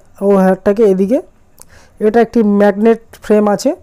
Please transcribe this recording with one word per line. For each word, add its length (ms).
ও 160
হাতটাকে 460
এদিকে। 400
এটা 200
একটি 220
ম্যাগনেট 580
ফ্রেম 360
আছে। 340